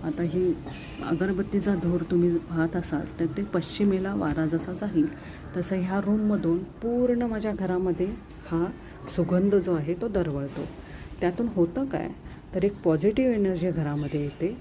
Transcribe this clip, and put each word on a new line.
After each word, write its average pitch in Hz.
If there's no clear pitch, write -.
आता 160
ही -
अगरबत्तीचा 196
धूर 175
तुम्ही 175
पाहत 165
असाल, 156
तर 170
ते 160
पश्चिमेला 196
वारा 160
जसा 165
जाईल, 170
तसं 180
ह्या 185
रूममधून 196
पूर्ण 240
माझ्या 220
घरामध्ये 180
हा 165
सुगंध 180
जो 180
आहे, 156
तो 226
दरवळतो. 147
त्यातून 175
होतं 175
काय, -
तर 185
एक 202
पॉझिटिव्ह 208
एनर्जी 185
घरामध्ये 147
येते 165